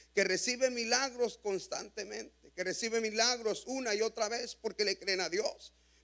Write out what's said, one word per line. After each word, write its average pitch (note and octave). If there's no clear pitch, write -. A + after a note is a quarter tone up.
que G3
recibe A#3+
milagros A#3+
constantemente, G3+
que F3+
recibe A3+
milagros A3
una B3
y G#3
otra A3
vez A#3+
porque G#3+
le F#3+
creen F#3
a F3+
Dios. -